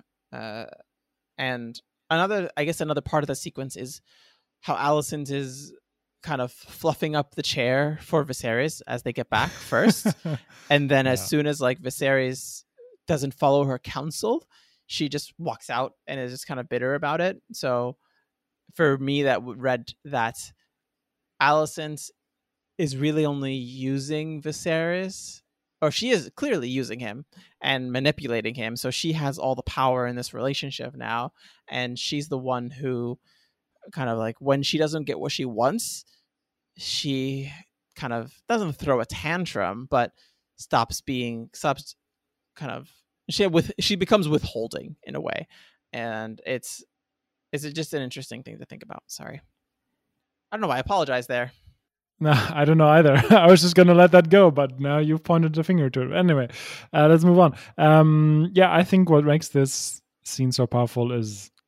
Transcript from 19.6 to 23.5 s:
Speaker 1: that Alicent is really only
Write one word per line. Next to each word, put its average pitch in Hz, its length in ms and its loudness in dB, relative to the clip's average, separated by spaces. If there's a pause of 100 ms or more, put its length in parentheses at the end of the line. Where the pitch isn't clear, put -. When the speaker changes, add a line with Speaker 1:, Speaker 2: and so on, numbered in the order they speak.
Speaker 1:
that 120 480 -6 (880)
Alicent 151 720 0 (640)
is 139 220 -4
really 151 260 0
only 139 300 -4